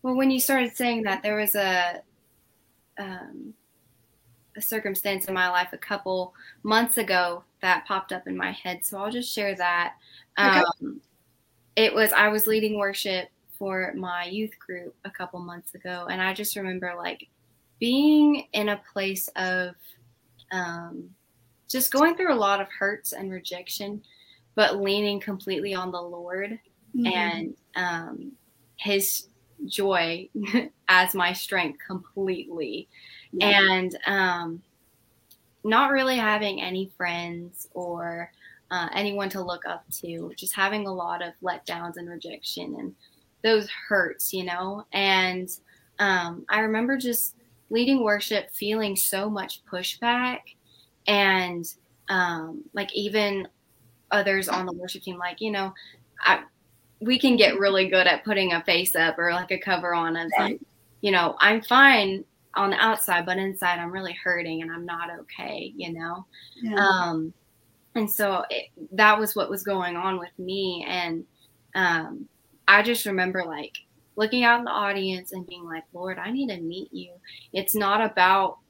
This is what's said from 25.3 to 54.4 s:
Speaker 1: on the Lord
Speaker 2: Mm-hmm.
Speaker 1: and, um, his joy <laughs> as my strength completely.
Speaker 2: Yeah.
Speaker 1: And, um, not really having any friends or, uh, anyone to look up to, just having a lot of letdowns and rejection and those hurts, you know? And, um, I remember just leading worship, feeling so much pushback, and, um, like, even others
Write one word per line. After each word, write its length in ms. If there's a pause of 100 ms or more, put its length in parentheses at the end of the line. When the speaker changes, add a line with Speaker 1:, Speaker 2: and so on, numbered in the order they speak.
Speaker 1:
on 180
the 100
Lord 580 (360)
Speaker 2:
Mm-hmm. 120
Speaker 1:
and, 480 (200)
um, 560 (460)
his 500 (380)
joy 640 (280)
<laughs> 300
as 260
my 200
strength 520
completely. 1040 (460)
Speaker 2:
Yeah. 160 (200)
Speaker 1:
And, 280 (100)
um, 560 (1040)
not 260
really 240
having 460
any 340
friends 800
or, 580 (400)
uh, 220
anyone 380
to 120
look 220
up 180 (200)
to, 340
just 180
having 320
a 60
lot 280
of 120 (100)
letdowns 540
and 120
rejection 680
and 160 (480)
those 240 (220)
hurts, 440
you 120
know? 480
And, 560 (500)
um, 480
I 140
remember 360
just 380 (340)
leading 360
worship, 480
feeling 420
so 340
much 360
pushback, 720 (680)
and, 580 (420)
um, 540 (100)
like, 240
even 540 (600)
others 360